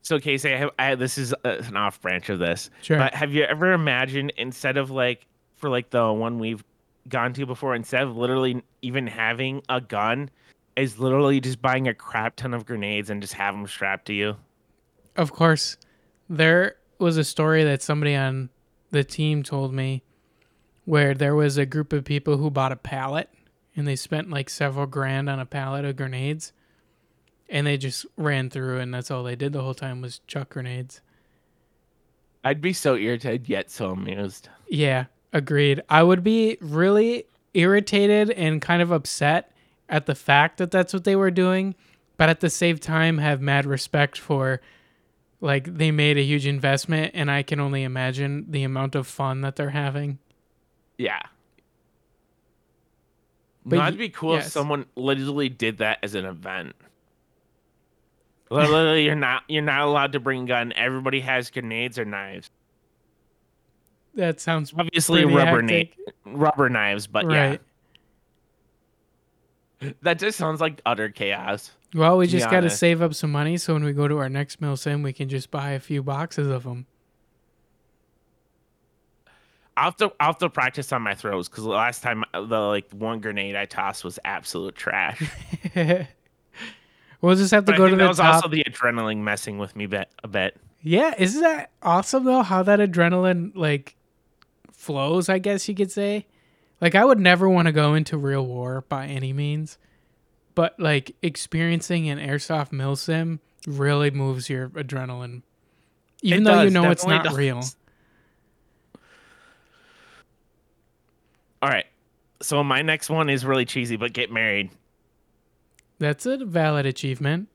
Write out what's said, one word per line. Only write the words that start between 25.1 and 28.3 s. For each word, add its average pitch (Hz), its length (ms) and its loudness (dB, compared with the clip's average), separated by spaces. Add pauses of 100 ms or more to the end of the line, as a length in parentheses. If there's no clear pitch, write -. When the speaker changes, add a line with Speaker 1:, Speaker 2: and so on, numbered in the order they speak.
Speaker 2:
on 135 100 -4
a 127 60 -10
pallet 139 400 -6
of 139 100 -6
grenades, 135 560 -6 (960)
and 143 180 -2
they 143 120 0
just 135 260 -6 (120)
ran 139 340 -2